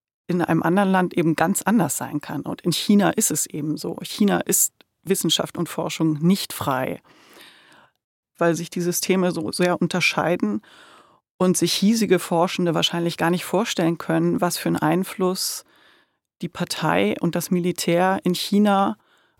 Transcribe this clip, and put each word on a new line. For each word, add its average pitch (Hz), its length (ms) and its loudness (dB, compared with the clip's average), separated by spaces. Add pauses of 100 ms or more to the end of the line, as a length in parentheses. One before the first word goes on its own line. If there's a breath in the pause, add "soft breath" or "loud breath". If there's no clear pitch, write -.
(280)
in 175 160 0
einem 165 180 2
anderen 190 300 2
Land 185 240 0
eben 165 200 2
ganz 175 280 -2
anders 190 340 2
sein 123 240 -6
kann. 156 220 -8
Und - 180 -10
in 175 100 -2
China 202 380 4
ist - 220 0
es 156 160 -4
eben 151 300 -6
so. - 260 -8
China 190 380 2
ist - 320 0 (280)
Wissenschaft 160 560 -2
und 170 120 -4
Forschung 156 520 -2
nicht 180 320 2
frei, - 480 -4 (1400 soft breath)
weil 170 160 2
sich 170 160 -6
die - 120 -6
Systeme 180 500 0
so 170 200 -6
sehr 180 300 0
unterscheiden 185 800 0 (760 soft breath)
und 185 200 4
sich 175 160 0
hiesige 202 460 2
Forschende 175 540 0
wahrscheinlich 170 440 -2
gar 165 140 2
nicht 175 120 0
vorstellen 180 540 0
können, 170 420 0
was 175 180 -2
für - 120 -4
einen 170 80 0
Einfluss 185 880 -2 (760 soft breath)
die - 60 -6
Partei 175 720 -2
und 170 160 -2
das 175 160 -4
Militär 180 720 0
in 180 100 2
China 202 640 2 (420)